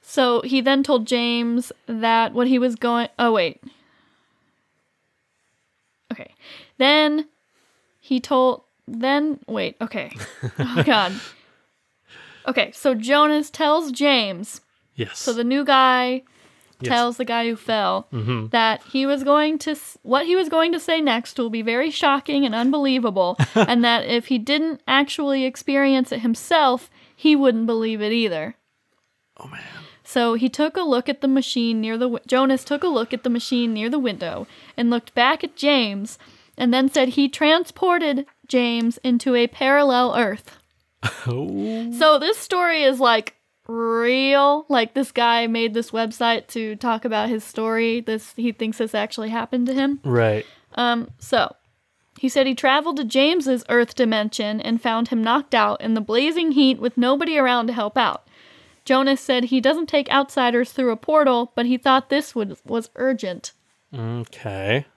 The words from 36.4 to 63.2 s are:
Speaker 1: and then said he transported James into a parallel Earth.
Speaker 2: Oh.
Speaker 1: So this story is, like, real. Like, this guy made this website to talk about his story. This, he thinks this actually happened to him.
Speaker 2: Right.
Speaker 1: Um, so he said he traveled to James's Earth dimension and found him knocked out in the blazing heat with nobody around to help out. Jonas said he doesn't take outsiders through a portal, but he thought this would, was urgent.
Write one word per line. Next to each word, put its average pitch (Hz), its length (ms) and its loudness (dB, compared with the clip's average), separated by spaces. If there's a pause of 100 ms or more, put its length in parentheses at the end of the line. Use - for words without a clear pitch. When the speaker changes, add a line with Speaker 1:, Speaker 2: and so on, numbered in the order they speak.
Speaker 1:
and 240 180 2
then 262 160 4
said 262 200 2
he 277 180 2
transported 320 960 0 (240)
James 233 560 0
into 247 320 2
a 240 100 4
parallel 262 680 2
Earth. 214 420 -4 (680)
Speaker 2:
Oh. 196 680 -6
Speaker 1:
So 302 260 6
this 339 200 0
story 349 440 0
is, 269 160 4
like, 233 380 2 (320)
real. 262 1000 2
Like, 233 260 0
this 269 180 -2
guy 233 340 2
made 226 280 -2
this 233 180 -4
website 226 560 -2
to 220 260 -8
talk 226 300 -4
about 220 240 -2
his 220 160 -4
story. 226 560 -2
This, 220 360 -8
he 233 140 -2
thinks 220 280 -6
this 220 180 -4
actually 214 320 -6
happened 233 400 -4
to 262 60 -2
him. 277 300 0
Speaker 2:
Right. 113 400 2 (300)
Speaker 1:
Um, 233 340 -2 (120)
so - 340 0 (640)
he 262 100 -2
said 269 200 2
he 262 80 0
traveled 285 400 0
to 285 80 -4
James's 269 640 0
Earth 233 260 2
dimension 220 680 -2
and 226 220 -2
found 233 260 -2
him 226 140 -2
knocked 247 320 0
out 208 260 2
in 220 140 -2
the 220 60 -2
blazing 302 500 0
heat 262 300 4
with 240 180 -2
nobody 285 400 2
around 247 300 2
to 247 40 -4
help 214 240 -4
out. 233 300 -2 (580)
Jonas 269 360 2
said 247 240 0
he 254 160 2
doesn't 302 260 2
take 285 240 0
outsiders 247 600 0
through 254 180 0
a 220 60 -2
portal, 269 580 2
but 240 120 -2
he 254 120 2
thought 262 320 2
this 285 240 -2
would, 208 220 -6 (100)
was 226 300 -6
urgent. 220 560 -4 (440)